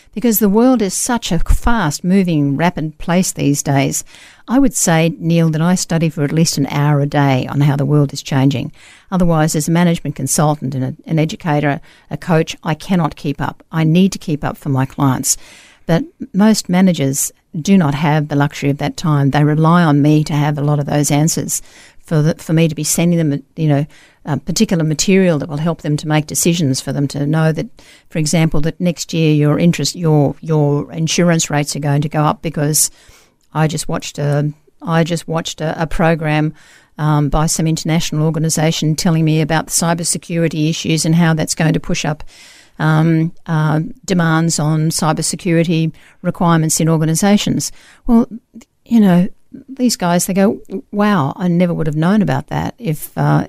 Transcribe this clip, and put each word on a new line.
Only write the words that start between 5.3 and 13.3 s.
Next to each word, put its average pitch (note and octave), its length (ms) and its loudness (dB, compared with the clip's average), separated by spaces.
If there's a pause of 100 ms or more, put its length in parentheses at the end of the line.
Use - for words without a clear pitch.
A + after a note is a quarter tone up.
that D#3 120 -2
I F3+ 140 2
study E3 340 -2
for D3 140 -4
at C#3+ 80 0
least D#3+ 260 0
an C#3 100 0
hour D3 340 0
a C#3+ 40 0
day C#3 420 0
on C#3+ 140 -2
how D3 140 2
the C#3 100 -2
world C#3+ 280 2
is C#3 100 -10
changing. C3+ 480 0 (400)
Otherwise, E3+ 440 2
as D#3 120 -4
a E3 40 0
management E3+ 440 0
consultant D3 580 -2
and C3 120 -4
a, C3 100 -6 (100)
an D#3 140 0
educator, D3 640 -2 (280)
a - 80 -8
coach, D#3+ 460 0
I D#3+ 100 -2
cannot D#3+ 440 -2
keep C#3 240 -6